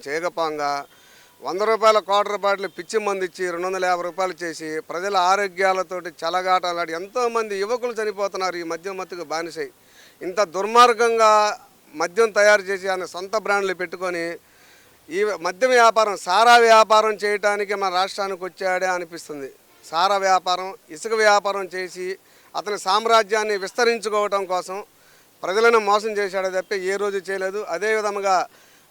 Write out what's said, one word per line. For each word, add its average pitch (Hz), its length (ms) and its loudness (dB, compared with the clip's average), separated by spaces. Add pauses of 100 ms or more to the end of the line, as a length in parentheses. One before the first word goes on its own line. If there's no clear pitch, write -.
చేయకపోగా 151 760 -4 (560)
వంద 156 200 -6
రూపాయల 214 380 4
క్వార్టర్ 202 380 0
బాటిల్ 196 300 -2
పిచ్చి 180 320 -6
మందు 196 240 -2
ఇచ్చి 180 280 -6
రెండు 170 160 -4
వందల 185 180 -4
యాభై 180 180 0
రూపాయలు 180 300 -4 (100)
చేసి 156 360 -8
ప్రజల 180 380 -4
ఆరోగ్యాలతోటి 185 920 0
చెలగాటలాడి 175 840 -2
ఎంతోమంది 220 640 -4
యువకులు 233 340 -4
చనిపోతున్నారు 196 640 -4
ఈ 175 80 -8
మద్యం 170 340 -10
మత్తుకు 180 260 -10
బానిసై. 156 460 -8 (520)
ఇంత 180 220 -2
దుర్మార్గంగా 220 1160 4 (360)
మద్యం 175 340 0
తయారు 208 320 6
చేసి 185 260 -6
ఆయన 185 180 -2
సొంత 190 300 -8
బ్రాండ్లు 196 380 -2
పెట్టుకొని 170 600 -6 (760)
ఈ 185 140 -2
మద్యం 185 460 -2
వ్యాపారం, 220 480 6
సారా 226 400 6
వ్యాపారం 220 560 6
చేయటానికి 208 640 -2
మన 196 180 -2
రాష్ట్రానికి 190 500 -4
వచ్చాడే 185 420 -4
అనిపిస్తుంది. 165 680 -6 (400)
సారా 190 260 2
వ్యాపారం, 185 560 0 (160)
ఇసుక 220 240 -10
వ్యాపారం 202 520 2 (100)
చేసి 185 420 -10 (380)
అతని 185 240 -6
సామ్రాజ్యాన్ని 214 800 2
విస్తరించుకోవటం 208 880 -2
కోసం 185 380 -6 (600)
ప్రజలను 226 360 4
మోసం 208 300 2
చేశాడే 190 520 -4
తప్ప 180 120 -8
ఏ 190 220 -4
రోజు 202 220 -4
చేయలేదు. 190 520 -6
అదేవిధంగా 202 800 0 (420)